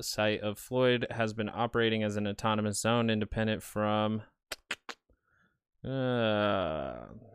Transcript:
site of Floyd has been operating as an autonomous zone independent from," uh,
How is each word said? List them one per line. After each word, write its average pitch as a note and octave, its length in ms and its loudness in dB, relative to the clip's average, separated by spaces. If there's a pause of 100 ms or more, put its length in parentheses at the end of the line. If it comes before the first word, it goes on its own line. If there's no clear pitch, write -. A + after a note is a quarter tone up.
site G#2+ 400 0
of G#2 180 -4
Floyd B2 520 2
has A2 240 -2
been A2 160 -4
operating A2+ 520 2
as G#2 140 0
an G#2 100 -2
autonomous G#2+ 540 0
zone A#2 300 2
independent A2 520 0
from," G#2+ 600 0 (1600)
uh, G#2 1200 0 (260)